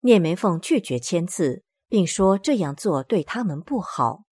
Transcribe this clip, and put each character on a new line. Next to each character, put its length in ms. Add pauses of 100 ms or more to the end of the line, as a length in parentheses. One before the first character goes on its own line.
聂 180
梅 180
凤 240
拒 220
绝 160
签 280
字， 380 (240)
并 180
说 300
这 220
样 180
做 260
对 200
他 200
们 160
不 220
好 520